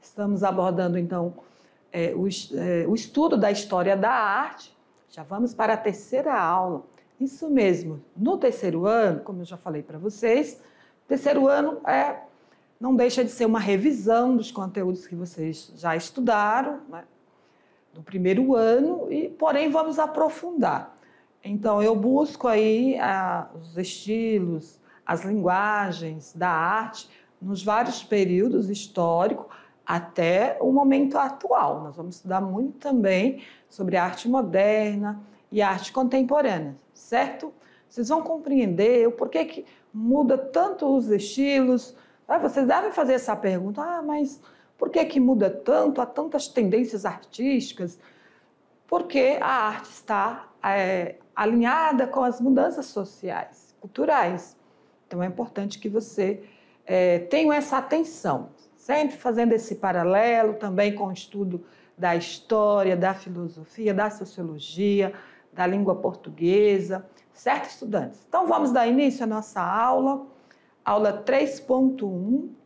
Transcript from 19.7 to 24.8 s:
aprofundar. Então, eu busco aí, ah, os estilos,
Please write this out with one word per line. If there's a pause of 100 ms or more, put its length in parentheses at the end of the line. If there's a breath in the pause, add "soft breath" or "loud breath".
aprofundar. (460 soft breath)
Então,
eu
busco
aí,
ah,
os
estilos, (260 soft breath)